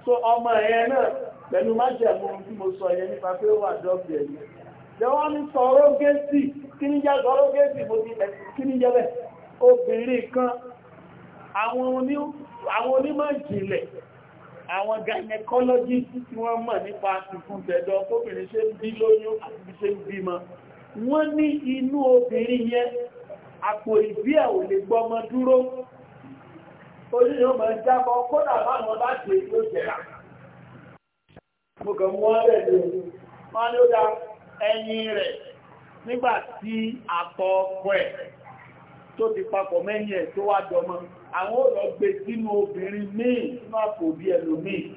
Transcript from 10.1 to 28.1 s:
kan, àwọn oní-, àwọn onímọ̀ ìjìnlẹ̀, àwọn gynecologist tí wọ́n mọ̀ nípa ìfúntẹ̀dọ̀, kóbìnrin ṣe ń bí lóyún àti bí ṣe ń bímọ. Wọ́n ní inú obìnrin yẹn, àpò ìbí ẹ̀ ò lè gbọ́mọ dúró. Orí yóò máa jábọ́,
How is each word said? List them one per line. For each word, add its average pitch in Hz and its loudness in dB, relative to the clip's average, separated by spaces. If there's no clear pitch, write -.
kan, 254 0
àwọn 240 -2
oní-, 277 -4
àwọn 233 -2
onímọ̀ 294 0
ìjìnlẹ̀, 196 -4
àwọn 202 -4
gynecologist 240 0
tí - -16
wọ́n 233 -2
mọ̀ 233 -2
nípa 196 -4
ìfúntẹ̀dọ̀, 190 -2
kóbìnrin 208 -4
ṣe 220 -2
ń 220 0
bí 220 -8
lóyún 220 2
àti - -14
bí 185 -18
ṣe 202 -4
ń 202 -2
bímọ. 185 -6
Wọ́n 277 0
ní 302 2
inú 262 -2
obìnrin 247 4
yẹn, 240 0
àpò 214 -2
ìbí 214 2
ẹ̀ - 6
ò - 2
lè 190 -2
gbọ́mọ 226 0
dúró. 254 4
Orí 247 4
yóò 254 4
máa 226 0
jábọ́, 247 2